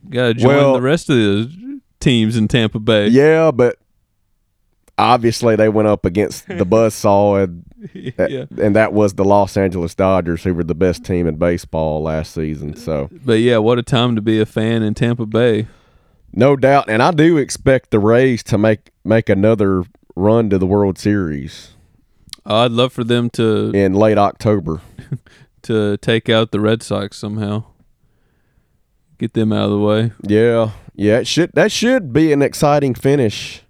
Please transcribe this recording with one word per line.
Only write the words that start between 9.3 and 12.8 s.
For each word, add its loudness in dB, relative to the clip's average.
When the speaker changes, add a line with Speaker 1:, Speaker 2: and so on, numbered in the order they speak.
Speaker 2:
Angeles -2
Dodgers, -2
who -2
were -4
the -4
best -2
team -2
in -4
baseball -4
last -6
season. -8
So, -6